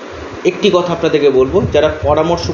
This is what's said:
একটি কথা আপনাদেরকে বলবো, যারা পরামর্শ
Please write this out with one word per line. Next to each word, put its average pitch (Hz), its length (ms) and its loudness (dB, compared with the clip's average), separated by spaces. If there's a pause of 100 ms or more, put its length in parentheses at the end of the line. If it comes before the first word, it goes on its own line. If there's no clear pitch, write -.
(440)
একটি - 280 0
কথা 180 200 2
আপনাদেরকে 151 380 2
বলবো, 131 280 2 (140)
যারা 151 160 2 (140)
পরামর্শ 160 520 0